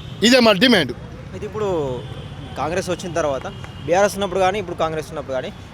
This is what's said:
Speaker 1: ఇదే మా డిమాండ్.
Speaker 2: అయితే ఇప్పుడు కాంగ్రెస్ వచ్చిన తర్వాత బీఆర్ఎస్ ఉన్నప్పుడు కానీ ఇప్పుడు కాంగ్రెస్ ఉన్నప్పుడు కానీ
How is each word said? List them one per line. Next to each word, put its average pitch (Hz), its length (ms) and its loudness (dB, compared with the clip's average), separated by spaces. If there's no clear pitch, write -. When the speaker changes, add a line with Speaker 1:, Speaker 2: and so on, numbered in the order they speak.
Speaker 1:
ఇదే 247 160 8
మా 226 120 8
డిమాండ్. 196 400 6
Speaker 2:
అయితే 190 120 -10
ఇప్పుడు 180 540 -2
కాంగ్రెస్ 156 320 -2
వచ్చిన 170 240 -4
తర్వాత 151 340 -2
బీఆర్ఎస్ 190 280 4
ఉన్నప్పుడు 196 260 -2
కానీ 185 200 2
ఇప్పుడు 175 160 -6
కాంగ్రెస్ 160 340 -2
ఉన్నప్పుడు 139 240 -8
కానీ 131 160 -4